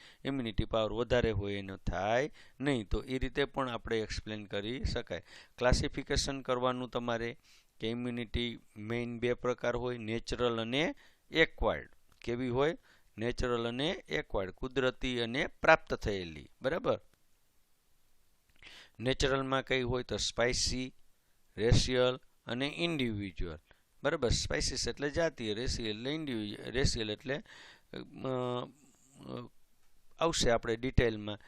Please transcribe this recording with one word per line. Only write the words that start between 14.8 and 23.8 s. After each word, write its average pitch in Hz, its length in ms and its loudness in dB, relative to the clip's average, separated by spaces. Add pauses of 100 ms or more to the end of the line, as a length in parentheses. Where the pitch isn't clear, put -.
અને 123 260 -2
પ્રાપ્ત - 480 6
થયેલી, 87 560 -4 (120)
બરાબર? 143 380 0 (2000)
નેચરલમાં 135 640 2
કઈ 131 180 0
હોય? 123 200 0
તો 107 140 -4
સ્પાઇસી, 127 800 0 (640)
રેશિયલ 123 640 6 (260)
અને 123 200 -2
ઇન્ડિવિજ્યુઅલ, 104 920 -2 (440)